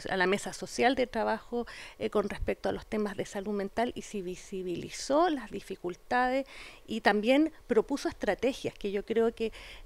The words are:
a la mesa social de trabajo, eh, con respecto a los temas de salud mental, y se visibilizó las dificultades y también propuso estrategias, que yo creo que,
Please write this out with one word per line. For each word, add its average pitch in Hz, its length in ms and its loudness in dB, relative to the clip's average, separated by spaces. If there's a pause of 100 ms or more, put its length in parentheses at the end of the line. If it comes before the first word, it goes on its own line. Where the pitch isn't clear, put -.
(100)
a 190 60 0
la 180 100 4
mesa 190 260 0
social 240 420 2
de 247 140 2
trabajo, 220 580 -2 (320)
eh, - 120 -2
con 202 180 2
respecto - 400 -2
a - 40 2
los 196 140 -6
temas 208 300 -2
de - 100 -4
salud 208 280 -6
mental, 202 420 -2
y 208 60 -6
se 202 200 -8
visibilizó 185 1080 -2
las 240 220 -4
dificultades 247 960 -2 (400)
y 220 140 -4
también 240 520 6 (140)
propuso 240 420 2
estrategias, - 680 0
que 202 180 -4
yo 202 120 -2
creo 226 300 2
que, 220 180 -4 (340)